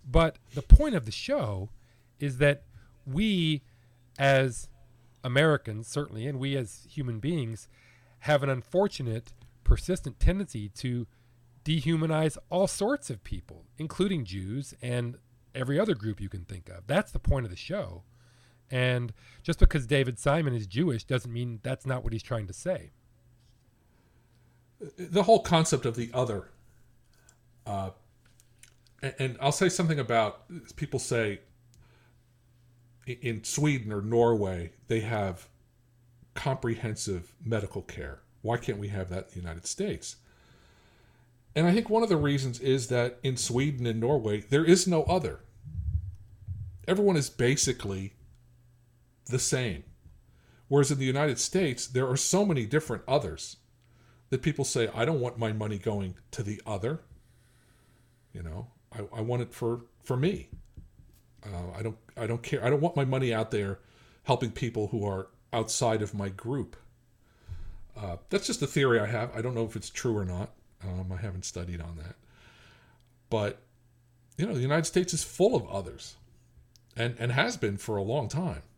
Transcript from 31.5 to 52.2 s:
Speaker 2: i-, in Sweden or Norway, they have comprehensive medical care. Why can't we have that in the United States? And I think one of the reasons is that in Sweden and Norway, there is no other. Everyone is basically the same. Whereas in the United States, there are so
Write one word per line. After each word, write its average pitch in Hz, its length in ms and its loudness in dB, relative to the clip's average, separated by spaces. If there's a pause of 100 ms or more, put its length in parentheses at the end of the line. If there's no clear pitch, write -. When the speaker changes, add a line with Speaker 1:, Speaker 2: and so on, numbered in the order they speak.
Speaker 2:
i-, 123 140 -8
in 113 220 -4
Sweden 135 480 0
or 101 100 -2
Norway, 104 680 2 (160)
they 113 140 0
have 104 480 -4 (840)
comprehensive 107 1000 -4 (100)
medical 104 380 -4
care. - 380 -12 (220)
Why 113 140 -2
can't 123 220 -4
we 101 120 -8
have 95 200 -6
that 92 160 -6
in - 80 -20
the 90 80 -12
United 82 260 -10
States? - 480 -6 (1400)
And 160 120 6
I 175 60 6
think 226 160 2
one 226 140 4
of 214 60 0
the 180 60 6
reasons 139 460 0
is 131 260 2
that 123 340 0
in 131 140 0
Sweden 127 500 0
and 113 140 0
Norway, 110 420 2
there 147 220 4
is 175 240 8
no 160 160 4
other. 165 380 0 (1500)
Everyone 190 300 4
is 139 120 0
basically 113 840 0 (1120)
the 123 140 -2
same. 117 440 -2 (840)
Whereas 139 200 6
in 139 100 2
the 131 60 0
United 135 320 2
States, 156 480 0
there 127 220 0
are 127 80 2
so 190 300 4